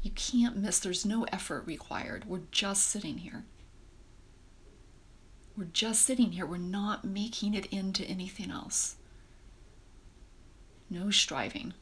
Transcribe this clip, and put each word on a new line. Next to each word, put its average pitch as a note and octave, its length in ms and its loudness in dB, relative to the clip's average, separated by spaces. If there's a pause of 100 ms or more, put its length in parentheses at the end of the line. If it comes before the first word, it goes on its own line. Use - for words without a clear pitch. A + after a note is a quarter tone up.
You G#3 100 0
can't A#3+ 460 4
miss, G3 220 2
there's F3+ 260 0
no A3 200 2
effort - 400 -4
required. - 600 -6
We're F3+ 160 -4 (100)
just G3+ 360 4
sitting F#3+ 320 -2
here. - 240 -10 (2250)
We're G3 80 -6
just A3 380 4
sitting B3 280 6
here. F3 140 -2
We're E3+ 120 -2
not G3 480 0
making G#3 480 0
it G3 140 0
into F#3+ 360 -2
anything F#3 480 -6
else. - 440 -2 (1900)
No F#3 200 -2
striving. E3+ 720 2